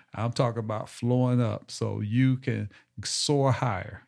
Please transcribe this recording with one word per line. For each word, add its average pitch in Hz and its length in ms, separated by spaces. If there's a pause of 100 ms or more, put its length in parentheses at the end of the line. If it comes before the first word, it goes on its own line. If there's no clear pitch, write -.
(140)
I'm 113 180
talking 120 280
about 110 280
flowing 123 520
up 107 320
so 107 280
you 123 360
can 110 320 (360)
soar 139 480
higher. 95 560